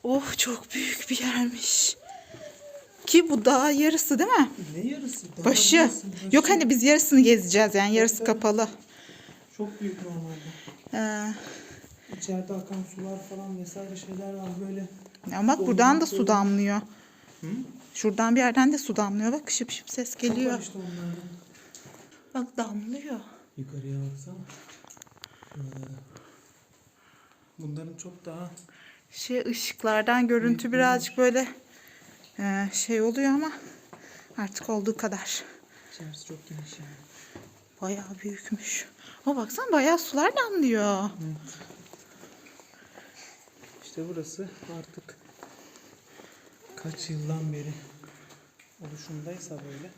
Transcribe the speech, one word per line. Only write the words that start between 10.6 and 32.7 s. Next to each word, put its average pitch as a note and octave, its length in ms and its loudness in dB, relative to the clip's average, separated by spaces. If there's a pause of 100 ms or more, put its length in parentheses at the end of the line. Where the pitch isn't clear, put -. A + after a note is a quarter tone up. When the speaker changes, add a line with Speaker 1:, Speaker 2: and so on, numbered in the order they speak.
Speaker 1:
Ee. G#3+ 400 -4 (840)
Speaker 2:
İçeride F#3 360 -6
akan F#3+ 220 -10 (180)
sular F#3+ 240 -10 (100)
falan F#3+ 300 -12
vesaire F#3+ 380 -12
şeyler F#3+ 380 -12
var F#3+ 140 -10 (200)
böyle. F#3+ 200 -8 (420)
Speaker 1:
Ya G3 180 2
bak, D4+ 100 4
buradan C4 420 6
da D#4+ 60 2
su - 100 -6
Speaker 2:
Orman G3 100 2
Speaker 1:
damlıyor. G3+ 540 4 (600)
Speaker 2:
Hı? D#3 60 -10 (480)
Speaker 1:
Şuradan A3 420 2
bir C4 40 6
yerden C4 320 6
de D4 60 0
su G#3+ 180 -4
damlıyor. G#3+ 360 0
Bak, D4+ 180 -6
şıp - 200 -4
şıp - 200 -10
ses B3 260 -6
Speaker 2:
Çok - 80 -6
var A#3+ 40 2
Speaker 1:
geliyor. A#3+ 320 0
Speaker 2:
işte - 180 -12
onlardan. F3 500 -10 (1080)
Speaker 1:
Bak, B3 220 -6
damlıyor. A3+ 640 -8 (360)
Speaker 2:
Yukarıya C#3 400 -10 (140)
baksana. F3 240 -14 (1200)
Şurada C3 220 -14 (100)
da. C3+ 80 -16 (1600)
Bunların D#3+ 380 -12
çok - 280 -18
daha E3+ 260 -12 (600)
Speaker 1:
Şey, - 360 -4
ışıklardan A#3 840 0
görüntü A#3 340 2
Speaker 2:
Büyük, A#3+ 120 -4
Speaker 1:
birazcık B3+ 440 2
Speaker 2:
büyük. B3 160 6
Speaker 1:
böyle, B3+ 140 0 (880)
e, G3+ 340 -2